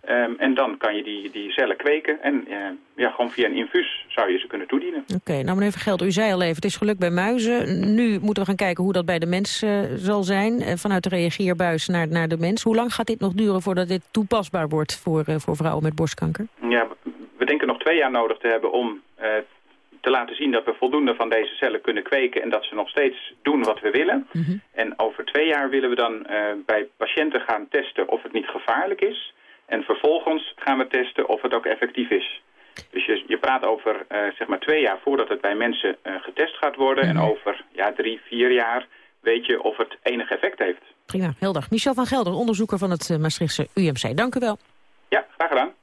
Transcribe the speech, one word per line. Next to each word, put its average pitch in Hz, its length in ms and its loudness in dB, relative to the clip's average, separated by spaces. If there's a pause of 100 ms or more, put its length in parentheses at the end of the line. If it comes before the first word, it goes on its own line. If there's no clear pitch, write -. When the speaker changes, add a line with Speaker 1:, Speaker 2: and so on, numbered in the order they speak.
Speaker 1:
Ehm, 120 360 0
en 131 160 2
dan 123 240 0
kan 107 180 -2
je 101 80 -4
die, 101 280 -8
die 101 200 -8
cellen 131 260 0
kweken 151 440 0
en, 135 260 0
eh, 101 100 -8 (380)
ja, 120 140 0
gewoon 120 220 -2
via 117 140 2
een 98 100 0
infuus - 520 -2
zou 101 240 0
je 92 80 2
ze - 80 -8
kunnen 95 200 -8
toedienen. 175 380 -4 (100)
Speaker 2:
Oké, 151 280 -2
nou 180 140 0
meneer 202 140 2
Van - 100 -10
Gelder, 185 260 0
u 196 40 2
zei 208 220 2
al 180 80 0
even, 165 140 2
het 165 100 -6
is 190 100 -2
gelukt 208 240 0
bij 180 120 2
muizen. 214 840 2
Nu 220 240 2
moeten 202 240 0
we 185 60 -2
gaan 196 60 2 (100)
kijken 180 180 0
hoe 190 100 2
dat 180 120 2
bij 170 140 0
de 165 60 0
mens, 185 360 -2
eh, 202 200 2 (140)
zal 202 280 0
zijn. 202 380 2
Eh, - 140 -2
vanuit 190 280 0
de 185 60 -2
reageerbuis 170 800 0
naar, 170 200 2
naar 165 200 0
de 160 100 0
mens. 175 260 0
Hoe 220 120 2
lang 233 180 2
gaat 226 140 -2
dit 220 120 -2
nog 190 140 0
duren 196 280 2
voordat 185 260 0
dit 180 140 -2 (100)
toepasbaar 196 560 0
wordt 156 320 -2
voor, 156 260 0
eh, 156 120 0
voor 156 180 -2
vrouwen 156 280 0
met 156 120 0
borstkanker? 160 520 -2 (220)
Speaker 1:
Ja, 117 180 2 (500)
we 123 80 0
denken 147 220 2
nog 123 120 0
twee 165 180 2
jaar 135 140 2
nodig 117 260 2
te 120 100 -2
hebben 113 240 2
om, 113 300 -2 (140)
eh, 110 140 -4 (720)
te 131 100 2
laten 123 240 0
zien 143 160 0
dat 113 140 2
we 113 140 0
voldoende 131 360 2
van 113 140 -2
deze 113 260 2
cellen 113 260 -2
kunnen 104 220 -2
kweken 131 380 0
en 113 80 -4
dat 127 160 0
ze 104 100 -10
nog 104 140 -4
steeds - 520 0
doen 143 220 2
wat 107 160 6
we 104 120 0
willen. 190 400 2
Speaker 2:
Mhm. 170 260 0 (140)
Speaker 1:
En 113 280 -4
over - 260 0
twee 156 220 2
jaar 143 220 2
willen 131 200 2
we 120 60 2
dan, 113 300 0
eh, 104 120 -4 (280)
bij 107 220 0 (100)
patiënten 139 440 0
gaan 113 280 -2
testen 135 400 -2
of 113 140 0
het - 100 -12
niet 139 140 -2
gevaarlijk 175 540 -2
is. - 320 -2 (320)
En 110 180 -2
vervolgens 156 720 0
gaan 139 220 0
we 131 100 0
testen 127 420 0
of - 120 2
het 127 120 0
ook 117 120 0
effectief - 440 -2
is. - 320 0 (500)
Dus - 140 -2
je, 107 220 -2
je 107 100 0
praat 131 260 0
over, 107 440 0
eh, 104 100 -6 (200)
zeg - 100 -6
maar 95 120 -2
twee 156 220 2
jaar 101 220 2
voordat 135 260 2
het 104 120 -2
bij 101 140 0
mensen, 113 460 0
eh, 95 200 -8
getest 143 360 -2
gaat 143 180 -2
worden. 135 320 2
Speaker 2:
Mhm. 160 100 2
Speaker 1:
En 165 60 4
over, 104 480 -2
ja, 101 220 0
drie, 113 360 -4
vier 120 220 4
jaar 120 360 2 (320)
weet 117 260 2
je - 180 0
of - 140 0
het - 260 -4
enig 120 260 -2
effect - 300 -2
heeft. 90 220 -2 (240)
Speaker 2:
Prima, 185 340 -2
helder. 180 300 -2
Michel 226 240 2
van 247 120 0
Gelder, 240 280 0
onderzoeker 214 440 0
van 190 140 -2
het, - 180 -4
eh, 165 80 2
Maastrichtse 156 560 -2
U 196 80 0
M 156 120 2
C. 123 240 -4
Dank 240 180 0
u 254 40 0
wel. 220 180 0 (520)
Speaker 1:
Ja, - 160 0 (120)
graag 165 120 -2
gedaan. 139 220 2 (120)